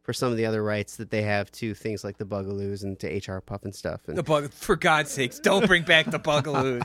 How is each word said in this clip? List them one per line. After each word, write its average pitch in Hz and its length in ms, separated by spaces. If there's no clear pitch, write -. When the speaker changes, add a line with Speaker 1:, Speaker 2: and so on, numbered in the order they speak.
Speaker 1:
for 123 100
some 127 180
of 117 60
the 113 100
other 110 160
rights 104 340
that 107 140
they 107 120
have 104 300
to 110 220
things 107 300
like 101 140
the 107 60
Bugaloos 101 600
and 98 160
to 98 80
H 95 200
R 95 120
Puff - 240
and 98 100
stuff. - 320
And 151 100
Speaker 2:
The 175 60
Bug-, 147 300
for - 240
God's 151 340
sakes, 131 300
don't 196 260
bring 175 160
back 160 280
the 151 100
Bugaloos. 139 640